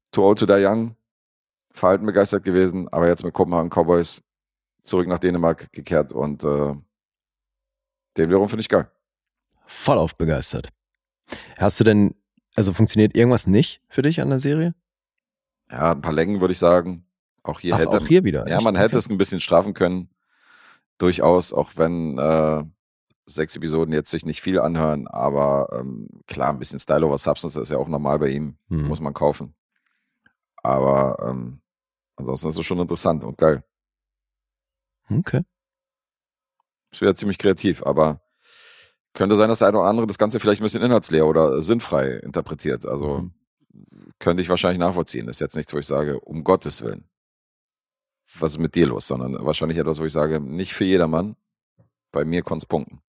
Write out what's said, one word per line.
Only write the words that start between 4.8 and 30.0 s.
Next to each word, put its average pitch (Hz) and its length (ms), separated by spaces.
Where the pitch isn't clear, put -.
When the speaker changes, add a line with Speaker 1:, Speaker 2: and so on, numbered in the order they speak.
Speaker 1:
zurück 92 240
nach 90 100
Dänemark 85 540
gekehrt 76 420
und, 71 300
äh, 73 320
den 82 120
wiederum 98 200
finde 110 120
ich - 80
geil. 87 200
Speaker 2:
Voll - 320
auf 80 180
begeistert. - 540
Hast 98 220
du 120 40
denn, 104 320
also 98 180
funktioniert 107 420
irgendwas 120 320
nicht 98 420
für - 120
dich 156 200
an 135 80
der 135 100
Serie? 156 360
Speaker 1:
Ja, 76 220
ein 71 80
paar 80 120
Längen 90 280
würde 92 100
ich 90 80
sagen. 87 460
Auch - 160
hier 87 160
Speaker 2:
Ach, - 40
Speaker 1:
hätte 82 120
Speaker 2:
auch 104 160
hier 180 160
wieder? 73 240
Speaker 1:
Ja, 82 100
Speaker 2:
Echt? 107 80
Speaker 1:
man 107 100
hätte 107 200
Speaker 2:
Okay. - 20
Speaker 1:
es 107 120
ein 104 80
bisschen 95 220
straffen 92 340
können. 90 360
Durchaus, 87 540
auch - 240
wenn, 82 420
äh, 78 460
sechs - 300
Episoden 78 380
jetzt 76 180
sich 80 140
nicht 76 160
viel 92 180
anhören, 78 480
aber, 69 640
ähm, 62 280
klar, 67 220
ein 71 100
bisschen - 200
Style 78 260
over 71 120
Substance, 76 420
das 65 100
ist - 20
ja 73 60
auch 67 100
normal 73 320
bei 73 100
ihm, 71 280
Speaker 2:
Mhm. 78 200
Speaker 1:
muss 78 140
man 71 120
kaufen. 73 420